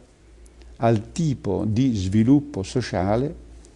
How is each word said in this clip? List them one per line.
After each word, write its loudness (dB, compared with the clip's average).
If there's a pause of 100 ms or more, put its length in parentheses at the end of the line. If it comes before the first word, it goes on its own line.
(800)
al 0
tipo -2
di 2
sviluppo 2
sociale -2 (420)